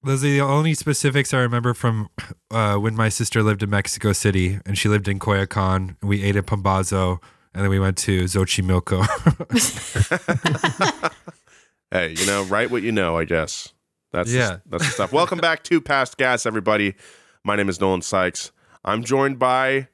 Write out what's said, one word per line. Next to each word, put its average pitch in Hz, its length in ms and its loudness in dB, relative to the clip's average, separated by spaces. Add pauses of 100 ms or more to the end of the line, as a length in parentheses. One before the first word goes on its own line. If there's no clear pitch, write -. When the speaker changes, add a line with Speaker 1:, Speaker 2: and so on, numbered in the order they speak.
Speaker 1:
Those 135 200 0
are 143 60 0
the 139 140 4
only 151 320 2
specifics 143 600 0
I 131 40 4
remember 120 360 2
from, 110 340 -2 (440)
uh, 107 240 2
when 107 180 0
my 110 140 2
sister 110 340 0
lived 107 220 2
in 98 60 -2
Mexico 101 420 0
City, 95 520 2
and 98 140 -4
she - 100 2
lived 104 200 2
in 98 100 -2
Coyoacan, 95 840 0
and 101 80 -4
we 101 140 0
ate 101 140 2
at 98 100 0
Pombazo, 95 720 0 (340)
and 98 120 -4
then 98 60 2
we 98 100 2
went 95 180 2
to 92 260 0
Xochimilco. 92 760 0 (480)
<laughs> - 1600 -2 (800)
Speaker 2:
Hey, 85 280 -2
you 95 80 0
know, 101 180 0
write 104 260 0
what 120 120 -2
you 113 100 -2
know, 90 240 0
I 82 80 0
guess. 80 480 -4 (400)
That's 87 180 -2
the 127 80 0
Speaker 1:
Yeah. 104 180 0 (100)
Speaker 2:
that's 87 180 -4
the 135 60 -2
stuff. 101 220 -4
Welcome 175 260 0
back 170 260 0
to 170 160 2
Past 139 360 -2
Gas, 127 280 0
everybody. 107 500 0 (500)
My 104 120 0
name 101 120 2
is 90 120 -4
Nolan 95 220 2
Sykes. - 480 -2 (340)
I'm 110 200 -2
joined 135 340 0
by 131 560 0